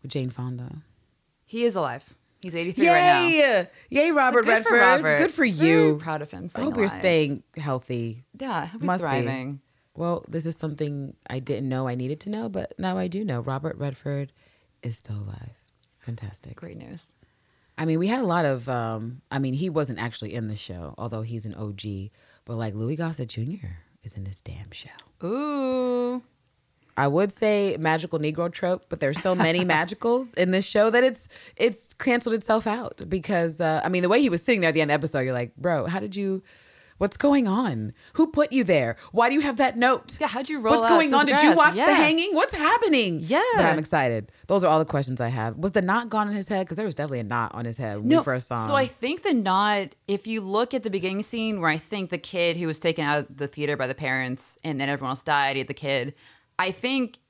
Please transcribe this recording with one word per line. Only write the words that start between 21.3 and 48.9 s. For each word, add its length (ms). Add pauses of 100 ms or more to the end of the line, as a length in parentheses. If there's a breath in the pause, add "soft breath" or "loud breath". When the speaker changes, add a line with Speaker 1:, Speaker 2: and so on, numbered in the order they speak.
Speaker 1:
an 120
O 140
G, 400 (340 soft breath)
but, 100
like, 200
Louis 200
Gossett 340
Junior 480 (260)
is 120
in 80
this 180
damn 300
show. 180 (340)
Speaker 2:
Ooh. 960 (800)
Speaker 1:
I 80
would 240
say 480
magical 380
Negro 340
trope, 380
but 100
there's 220
so 140
many 240
Speaker 2:
<laughs> 60
Speaker 1:
magicals 680
in 140
this 160
show 240
that 140
it's, 240 (280 loud breath)
it's 380
canceled 400
itself 320
out 420
because, 540
uh, 220
I 60
mean, 120
the 80
way 120
he 80
was 140
sitting 180
there 80
at 40
the 80
end 80
of 100
the 60
episode, 140
you're 140
like, 240
"Bro, 280
how 140
did 160
you, 260 (560 soft breath)
what's 180
going 320
on? 460 (200 soft breath)
Who 180
put 200
you 120
there? 320 (160 loud breath)
Why 180
do 60
you 60
have 160
that 200
note? 420
Speaker 2:
Yeah, 60
how'd 240
you 100
roll 180
Speaker 1:
What's 80
Speaker 2:
out 100
Speaker 1:
going 140
Speaker 2:
to 80
Speaker 1:
on? 100
Speaker 2:
the 60
Speaker 1:
Did 100
you 100
Speaker 2:
grass? 40
Speaker 1:
watch 180
Speaker 2:
Yeah. 100
Speaker 1:
The 80
Hanging? 400
What's 220
happening?" 640
Speaker 2:
Yeah. 220 (140)
Speaker 1:
But 80
I'm 120
excited. 540 (160 soft breath)
Those 160
are 40
all 120
the 60
questions 360
I 60
have. 280
Was 180
the 100
knot 260
gone 180
in 60
his 140
head? 200
'Cause 100
there 100
was 80
definitely 240
a 60
knot 280
on 120
his 120
head 220
when 80
Speaker 2:
No, 100
Speaker 1:
we 60
first 240
saw 160
him. 60
Speaker 2:
so 60
I 120
think 340